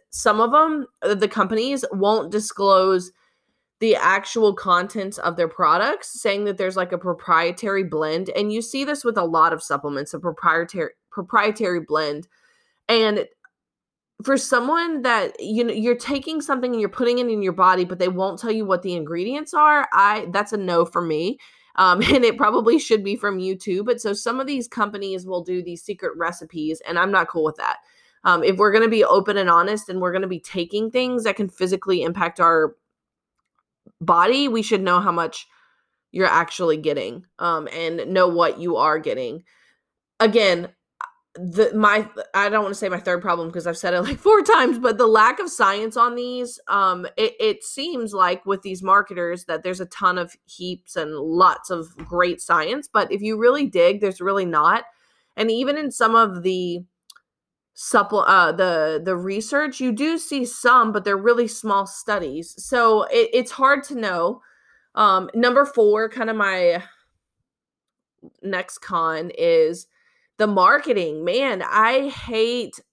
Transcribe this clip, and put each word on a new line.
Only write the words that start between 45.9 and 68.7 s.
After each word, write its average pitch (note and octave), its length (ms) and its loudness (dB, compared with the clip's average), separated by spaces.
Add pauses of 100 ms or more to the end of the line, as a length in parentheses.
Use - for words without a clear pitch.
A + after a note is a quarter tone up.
on A#3+ 180 2
these, B3 540 -8
um, F#3 380 0 (100)
it, A3 240 0
it G#3+ 240 0
seems B3+ 480 -8
like F#3 320 0
with G3 180 -4
these F#3 200 -10
marketers F3+ 640 0
that E3 160 -6
there's F#3 180 -6
a F#3 60 -10
ton F3+ 320 -2
of F3 260 -8
heaps F3+ 500 -12
and D#3 220 -6
lots D#3+ 540 2
of E3 260 -8
great F3 460 -2
science, F3 440 -2
but - 240 -2
if G3 120 -4
you G#3+ 160 -4
really B3+ 280 4
dig, F#3 340 2
there's G3 200 -2
really F#3+ 240 -2
not. E3+ 400 2 (500)
And A3 160 0
even C4 280 -2
in D4 120 -4
some A3+ 240 2
of G3+ 280 4
the F3+ 420 -4 (880)
supple-, G#3 540 0
uh, F3+ 260 6
the, E3 500 0
the F3+ 140 -2
research, G#3+ 640 -4
you B3+ 100 0
do D4 280 -2
see C#4 260 -6
some, A#3+ 480 2
but G3+ 140 -4
they're G3+ 100 0
really A#3 320 2
small G3 380 -2
studies. E3+ 760 -8
So A3+ 420 2
it, A3+ 280 2
it's A#3+ 200 0
hard C#4 320 2
to D4 100 -12
know. G3 480 -2 (520)
Um, F#3+ 380 2
number B3 320 4
four, A3 460 2
kinda A3+ 240 0
my F#3 500 0 (1600)
next F#3 380 -8